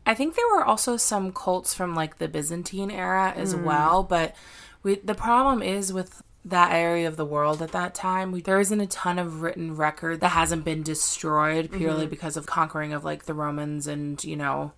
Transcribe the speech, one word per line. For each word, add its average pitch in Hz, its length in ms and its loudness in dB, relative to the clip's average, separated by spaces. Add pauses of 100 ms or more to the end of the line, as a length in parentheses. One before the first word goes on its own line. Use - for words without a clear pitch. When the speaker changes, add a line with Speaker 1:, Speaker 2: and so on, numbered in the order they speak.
Speaker 1:
I 220 80 4
think 277 220 -2
there 480 140 4
were 392 160 4
also 233 320 2
some 196 340 0
cults 185 420 -2
from, 175 220 -4
like, 160 220 -4
the 160 100 -4
Byzantine 170 640 -6
era 185 420 0
as 190 220 -2
Speaker 2:
Mm. 175 80 -2
Speaker 1:
well, 156 400 4
but 170 320 0 (480)
we, 196 120 2
the 196 200 -2
problem 247 480 4
is 190 300 -2
with 185 280 -6 (220)
that 175 300 4
area 170 340 2
of 156 100 -6
the 156 80 -2
world 147 360 0
at 160 100 -6
that 180 220 -4
time, 185 380 -2
we, 180 100 -4
there 190 180 4
isn't 202 220 2
a 196 60 -2
ton 180 320 -2
of 165 240 -4
written 165 320 -4
record 156 460 -2
that 180 80 6
hasn't 165 360 2
been 160 160 -2
destroyed 156 880 0
purely 160 340 0
Speaker 2:
Mm-hmm. 151 40 -4
Speaker 1:
because 156 260 -6
of 156 120 -8
conquering 156 460 0
of, 147 120 -6
like, 151 200 -6
the 156 100 -6
Romans 147 500 -4
and, 147 380 -6
you 156 120 -6
know, 143 420 -4